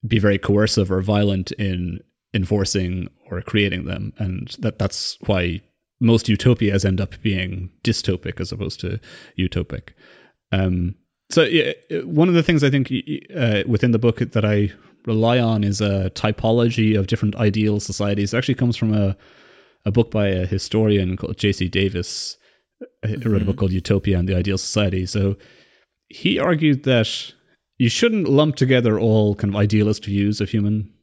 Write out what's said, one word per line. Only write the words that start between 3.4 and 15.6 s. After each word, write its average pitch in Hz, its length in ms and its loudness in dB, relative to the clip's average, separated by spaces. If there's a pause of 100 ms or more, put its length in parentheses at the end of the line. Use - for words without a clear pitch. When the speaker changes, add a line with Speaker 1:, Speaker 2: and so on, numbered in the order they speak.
Speaker 1:
creating 101 440 -2
them. - 320 -8
And 92 300 -6 (120)
that, - 200 -4
that's - 460 -6
why 90 360 -2 (380)
most 117 280 4
utopias 104 560 2
end 95 160 0
up - 220 -8
being 92 500 -4 (120)
dystopic - 580 -4
as 90 100 -8
opposed 87 300 -8
to 95 180 -6 (380)
utopic. - 520 -4 (600)
Um, 92 440 0 (360)
so 160 120 4
yeah, 139 280 0 (320)
one 170 240 2
of 180 60 4
the 170 100 4
things 156 200 2
I 139 60 4
think, 135 220 0 (420)
uh, 117 320 0
within 120 260 2
the 113 80 2
book 117 180 2
that 117 260 -2
I 104 280 2 (340)
rely 117 340 2
on 113 240 2